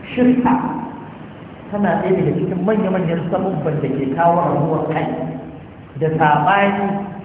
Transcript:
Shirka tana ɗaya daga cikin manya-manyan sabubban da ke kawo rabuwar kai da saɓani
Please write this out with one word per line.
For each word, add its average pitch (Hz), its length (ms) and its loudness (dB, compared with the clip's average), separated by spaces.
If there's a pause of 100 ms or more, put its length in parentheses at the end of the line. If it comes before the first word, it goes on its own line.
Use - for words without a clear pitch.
(140)
Shirka 247 400 4 (1200)
tana 190 260 0
ɗaya 185 220 2
daga 147 160 2
cikin 180 240 -2
manya-manyan 185 680 0
sabubban 165 540 0
da 135 80 -2
ke 139 240 -2
kawo 170 260 4
rabuwar 156 540 0
kai 160 160 -2 (880)
da 156 100 0
saɓani 190 800 4 (380)